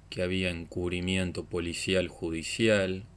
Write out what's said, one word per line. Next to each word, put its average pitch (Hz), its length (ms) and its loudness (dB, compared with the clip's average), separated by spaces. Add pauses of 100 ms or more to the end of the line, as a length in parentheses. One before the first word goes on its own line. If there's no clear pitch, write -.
que - 140 -4
había 92 260 0
encubrimiento 90 960 -2
policial 87 600 0
judicial 95 1000 0 (120)